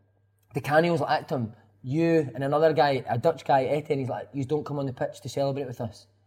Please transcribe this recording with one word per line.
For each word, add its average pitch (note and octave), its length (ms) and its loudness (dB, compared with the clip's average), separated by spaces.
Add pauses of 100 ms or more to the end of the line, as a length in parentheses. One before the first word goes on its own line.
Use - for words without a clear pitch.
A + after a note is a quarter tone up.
(520)
Di C3+ 80 -4
Canio's D#3 400 2
like D3 280 -2
to E3 80 -4
him, A2+ 160 -4 (300)
"You D#3+ 520 2
and C3+ 100 -4
another D3 300 4
guy, C#3+ 340 4
a A#2+ 80 0
Dutch - 300 0
guy, C3+ 180 4
Etienne," C#3+ 360 -2
he's B2 100 -4
like, G2+ 240 -8
"You C#3 100 -4
don't D3+ 200 -4
come C#3+ 140 -6
on C#3 80 -4
the C3 60 -6
pitch - 300 -8
to C3 60 -12
celebrate C#3 380 -4
with B2 140 -12
us. - 260 -10 (200)